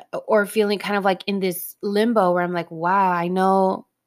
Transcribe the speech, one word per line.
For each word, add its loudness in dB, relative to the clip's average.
or 4
feeling 0
kind -2
of, 0
like, 0
in -2
this -6
limbo 2
where 0
I'm -4
like, -6
"Wow, 0
I -2
know 0